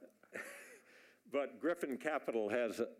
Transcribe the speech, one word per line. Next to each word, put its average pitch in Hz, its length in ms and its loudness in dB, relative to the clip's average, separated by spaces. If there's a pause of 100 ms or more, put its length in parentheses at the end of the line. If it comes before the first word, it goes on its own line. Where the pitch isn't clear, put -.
(1300)
But 131 280 0
Griffin 151 360 0
Capital 117 520 2
has 110 300 2
a, 117 80 2 (140)